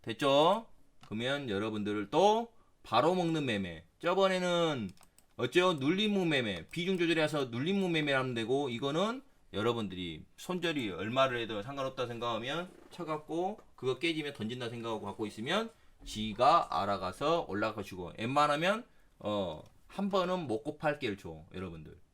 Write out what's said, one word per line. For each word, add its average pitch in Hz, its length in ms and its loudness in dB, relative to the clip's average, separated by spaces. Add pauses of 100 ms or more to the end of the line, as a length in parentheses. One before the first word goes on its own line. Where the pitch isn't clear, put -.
됐죠? 147 640 4 (380)
그러면 127 420 -4
여러분들도 107 1040 2 (300)
바로 143 320 4
먹는 165 320 0
매매. 95 380 -4 (140)
저번에는 175 920 2 (460)
어째요? 175 380 2
눌림목 185 540 2
매매, 113 400 0
비중 175 300 -2
조절해서 156 480 2
눌림목 175 440 0
매매를 151 280 2
하면 131 160 0
되고, 127 340 0
이거는 151 540 -2 (300)
여러분들이 92 720 -2 (120)
손절이 165 540 -4
얼마를 120 500 0
해도 110 220 -4
상관없다 135 440 -4
생각하면 120 640 -4 (200)
쳐갖고 165 680 -6 (140)
그거 127 240 -2
깨지면 156 360 -4
던진다 117 340 -6
생각하고 113 380 -6
갖고 101 200 -6
있으면 165 440 -4 (340)
지가 127 680 4
알아가서 143 800 0
올라갈 104 260 -2
것이고, 92 440 -8
웬만하면, 147 680 2 (320)
어, 82 440 -4 (260)
한 196 200 -4
번은 180 380 2
먹고 117 320 -4
팔게를 139 380 -2
줘, 80 280 -14 (100)
여러분들. 82 440 -10 (160)